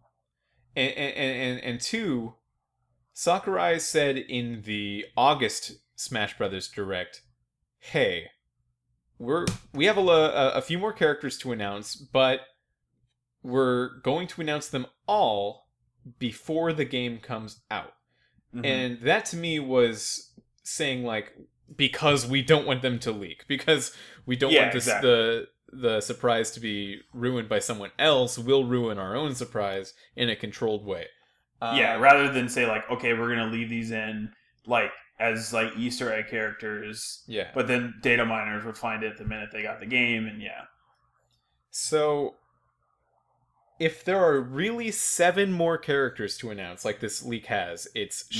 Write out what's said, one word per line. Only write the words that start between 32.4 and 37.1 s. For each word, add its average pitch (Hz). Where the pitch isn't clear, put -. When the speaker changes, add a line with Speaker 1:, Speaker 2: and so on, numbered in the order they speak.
Speaker 2:
say, 123
like, 110
"Okay, 120
we're 117
gonna 113
leave 117
these 117
in, 107
like, 113
as, 113
like, 110
Easter 120
egg 107
characters." 107